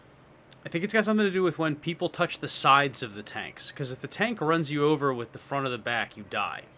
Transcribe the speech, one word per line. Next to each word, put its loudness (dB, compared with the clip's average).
think -2
it's -4
got 4
something 4
to 2
do 2
with 2
when 0
people -4
touch -4
the -8
sides 4
of -8
the -8
tanks. -10
'Cause -8
if -12
the -10
tank -2
runs 2
you 0
over 4
with -6
the -16
front -4
of -2
the -4
back, -2
you -12
die. -4